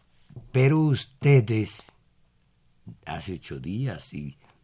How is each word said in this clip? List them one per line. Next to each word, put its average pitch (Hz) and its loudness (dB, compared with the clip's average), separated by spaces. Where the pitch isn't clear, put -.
Pero 139 4
ustedes, 123 2
hace 80 -10
ocho 71 -12
días 98 -8
y, 73 -10